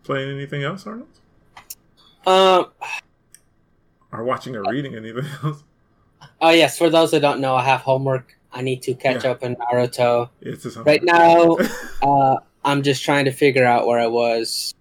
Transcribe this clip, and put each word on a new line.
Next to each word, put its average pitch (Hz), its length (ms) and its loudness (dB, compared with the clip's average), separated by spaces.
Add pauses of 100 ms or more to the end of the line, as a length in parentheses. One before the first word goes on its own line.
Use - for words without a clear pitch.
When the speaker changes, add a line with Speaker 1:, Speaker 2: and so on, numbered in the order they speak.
Speaker 1:
Playing 139 260 -6
anything 139 320 -10
else, 185 240 -8
Arnold? 226 220 -16 (1160)
Speaker 2:
Uh, 185 380 4 (1500)
Speaker 1:
Or 113 120 -12
watching 123 320 -6
or 101 140 -10
reading 131 240 -6
anything 113 400 -10
<laughs> - 100 -16
else? 147 180 -8 (760)
Speaker 2:
Oh, 165 100 4
yes. 160 280 4
For 170 100 2
those 165 220 4
that 156 100 2
don't 143 200 0
know, 131 140 -2
I 127 100 0
have 131 160 2
homework. 135 560 -4 (160)
I 127 100 -10
need 131 200 -6
to 127 120 -6
catch 127 300 -2
Speaker 1:
Yeah. 127 80 0
Speaker 2:
up 123 120 -8
on 123 120 -6
Naruto. 120 760 0 (100)
Speaker 1:
It's - 240 -14
his 113 140 -12
Speaker 2:
Right 151 300 2
Speaker 1:
homework. 170 580 6 (360)
Speaker 2:
now, 139 60 0
Speaker 1:
<laughs> - 0 -
Speaker 2:
uh, 139 280 4 (280)
I'm 139 180 0
just 139 220 -2
trying 143 220 0
to 131 60 -2
figure 127 320 2
out 120 220 2
where 120 120 0
I 117 80 0
was. 113 760 -4